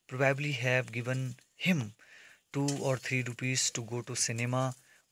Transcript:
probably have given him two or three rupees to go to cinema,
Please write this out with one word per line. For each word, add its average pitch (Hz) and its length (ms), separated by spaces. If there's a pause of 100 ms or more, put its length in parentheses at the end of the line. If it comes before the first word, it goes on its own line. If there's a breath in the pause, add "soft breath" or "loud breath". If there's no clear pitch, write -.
probably 135 460
have 123 400
given 123 440 (200)
him 135 380 (580 loud breath)
two 139 160 (140)
or 135 140
three 127 260
rupees 127 480
to 123 120
go 117 200
to 123 120
cinema, 123 600 (380 soft breath)